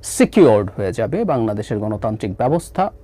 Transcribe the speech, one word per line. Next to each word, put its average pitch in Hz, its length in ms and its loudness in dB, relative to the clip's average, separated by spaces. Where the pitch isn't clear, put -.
সিকিউরড 117 720 4
হয়ে 98 160 -4
যাবে, 113 320 -4
বাংলাদেশের 113 600 -2
গণতান্ত্রিক 107 480 -4
ব্যবস্থা 165 420 -2